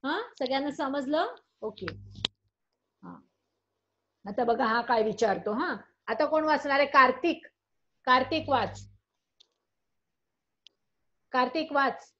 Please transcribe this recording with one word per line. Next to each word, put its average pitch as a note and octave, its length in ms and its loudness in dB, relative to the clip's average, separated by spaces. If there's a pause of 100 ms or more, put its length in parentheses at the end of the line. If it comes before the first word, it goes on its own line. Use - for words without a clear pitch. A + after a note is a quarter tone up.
हा? E4 160 -2 (180)
सगळ्यांना C4+ 320 -2
समजलं? C#4+ 640 -2 (260)
ओके. G#3 240 -10 (1160)
हा. F2 180 -18 (1040)
आता G#3 160 -4
बघा A#3 220 2
हा A3+ 160 2
काय A#3 220 2
विचारतो, G3+ 480 0
हा. C#4+ 240 -2 (320)
आता D4 180 0
कोण D#4 180 2
वाचणार D4 360 2
आहे? C#4 80 4
कार्तिक. C4+ 580 4 (600)
कार्तिक C4+ 440 2
वाच. A#3+ 400 -2 (2500)
कार्तिक B3+ 400 0
वाच. C4+ 480 0